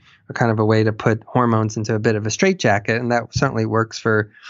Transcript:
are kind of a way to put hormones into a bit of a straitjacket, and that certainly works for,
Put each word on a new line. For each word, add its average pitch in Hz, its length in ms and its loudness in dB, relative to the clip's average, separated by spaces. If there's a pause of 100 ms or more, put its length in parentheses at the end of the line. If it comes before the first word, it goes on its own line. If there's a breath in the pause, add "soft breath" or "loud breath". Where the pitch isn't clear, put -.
(300 soft breath)
are - 40 -14
kind 117 180 2
of 107 80 0
a 110 60 2
way 110 180 4
to 110 100 0
put 110 320 -2
hormones 113 520 0
into 113 180 -2
a 107 40 -2
bit 110 160 0
of 107 120 -4
a - 20 -2
straitjacket, 113 720 0
and 120 100 -4
that 120 220 -2
certainly 120 320 0
works 110 320 -2
for, 107 320 0 (200 loud breath)